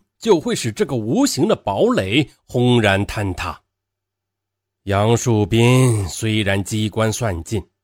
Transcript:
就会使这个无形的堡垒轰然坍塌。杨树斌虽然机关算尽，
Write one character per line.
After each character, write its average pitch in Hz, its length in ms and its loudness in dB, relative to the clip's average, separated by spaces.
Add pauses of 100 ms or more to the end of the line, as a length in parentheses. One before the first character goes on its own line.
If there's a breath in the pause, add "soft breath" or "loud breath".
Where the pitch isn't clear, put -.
(160)
就 196 240 2
会 226 140 -4
使 120 160 -6
这 107 160 -2
个 143 80 -4
无 131 320 0
形 - 220 0
的 214 80 2
堡 107 320 0
垒 127 420 0 (160 soft breath)
轰 123 340 2
然 101 240 2
坍 98 300 -6
塌。 - 260 -8 (1200)
杨 101 320 2
树 110 280 2
斌 117 640 2
虽 110 340 -4
然 98 200 -2
机 107 260 -4
关 110 240 0
算 95 300 -4
尽， 95 240 -6 (180)